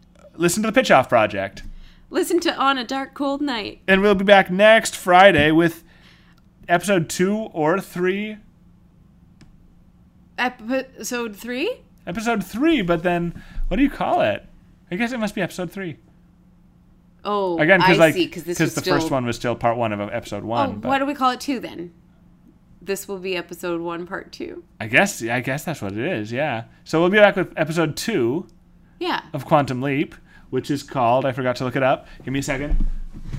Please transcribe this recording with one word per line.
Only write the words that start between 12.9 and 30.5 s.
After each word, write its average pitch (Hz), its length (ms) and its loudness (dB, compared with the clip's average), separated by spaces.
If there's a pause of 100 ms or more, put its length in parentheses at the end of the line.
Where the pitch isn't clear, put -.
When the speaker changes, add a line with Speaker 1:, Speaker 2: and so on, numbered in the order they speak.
Speaker 1:
then 170 380 -2 (280)
what 185 80 -2
do 247 60 2
you - 80 4
call - 300 -2
it? 107 240 0 (460)
I 175 60 -4
guess 233 160 -2
it 254 80 -6
must 208 140 -4
be 208 80 -2
episode 175 280 -6
three. 180 260 -8 (1300)
Speaker 2:
Oh, 196 340 -2
Speaker 1:
Again, 180 220 6
'cause, 180 180 6
Speaker 2:
I - 20 6
Speaker 1:
like, 160 140 6
Speaker 2:
see, 165 140 -2
'cause 165 160 -12
this 170 140 -6
Speaker 1:
'cause 160 100 2
Speaker 2:
is - 60 -6
Speaker 1:
the 139 80 -4
first 160 240 0
Speaker 2:
still 156 100 -2
Speaker 1:
one 123 100 -2
was 117 100 -2
still 120 200 -4
part 117 200 0
one 113 160 -2
of 104 80 -4 (120)
episode 104 320 -8
one, 113 260 -2
Speaker 2:
Oh, - 40 -6
Speaker 1:
but 220 140 -8
Speaker 2:
why 269 100 0
do 269 80 -4
we 285 80 -4
call 254 160 0
it 247 100 -4
two 269 200 -6
then? 175 320 -14 (880)
This 190 280 -8
will 196 100 -8
be 180 180 -6
episode 175 440 -6
one, 170 260 -8
part 180 240 -12
two. - 320 -14 (160)
Speaker 1:
I - 80 -8
guess, 156 340 2
I 120 200 -4
guess 131 240 -6
that's 147 180 -10
what 98 100 -6
it 104 60 -8
is, 117 320 -6
yeah. 120 340 -6 (200)
So 156 160 0
we'll 180 100 4
be 208 80 4
back 202 160 8
with 180 220 -2
episode 156 400 -2
two 156 500 -2 (540)
Speaker 2:
Yeah. 320 220 -4 (100)
Speaker 1:
of 135 120 -8
Quantum 131 380 0
Leap, 139 320 -2 (360)